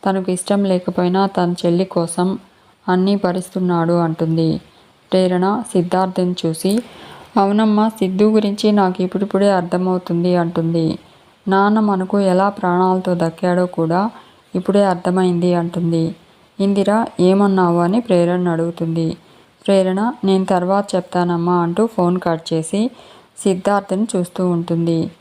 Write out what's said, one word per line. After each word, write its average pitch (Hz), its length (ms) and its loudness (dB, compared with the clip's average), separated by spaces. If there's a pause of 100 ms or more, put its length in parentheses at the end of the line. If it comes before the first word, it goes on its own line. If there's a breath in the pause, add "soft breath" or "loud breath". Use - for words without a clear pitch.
తనకు 190 260 -2
ఇష్టం 202 340 -2
లేకపోయినా 180 600 0
తన 180 260 -2 (120)
చెల్లి 175 200 2
కోసం 185 540 -2 (500 soft breath)
అన్నీ 185 260 2
భరిస్తున్నాడు" 180 760 -2
అంటుంది. 160 680 0 (500 soft breath)
ప్రేరణ 185 600 0
సిద్ధార్థని 180 640 0 (100)
చూసి, 185 380 -2 (540 loud breath)
"అవునమ్మా, 208 520 2
సిద్ధు 190 360 0
గురించి 214 460 2
నాకు 190 320 2
ఇప్పుడిప్పుడే 196 480 0
అర్థమవుతుంది" 180 840 0
అంటుంది. 165 640 0 (480 soft breath)
"నాన్న 202 320 4
మనకు 202 400 0
ఎలా 190 300 2
ప్రాణాలతో 185 680 0
దక్కాడో 175 500 0
కూడా 175 440 -2 (460 loud breath)
ఇప్పుడే 190 280 2
అర్థమైంది" 180 720 0
అంటుంది. 170 600 -2 (440 soft breath)
ఇందిర, 202 460 0 (140)
"ఏమన్నావు?" 185 600 4
అని 180 200 2
ప్రేరణను 175 520 0
అడుగుతుంది. 165 680 -4 (500 soft breath)
ప్రేరణ, 196 460 2 (120)
"నేను 190 200 2
తర్వాత 190 500 0
చెప్తానమ్మా" 175 680 0
అంటూ 170 240 0
ఫోన్ 180 380 0
కట్ 165 300 -4
చేసి 196 380 -2 (520 loud breath)
సిద్ధార్థని 196 720 0
చూస్తూ 180 340 -2
ఉంటుంది. 170 720 -2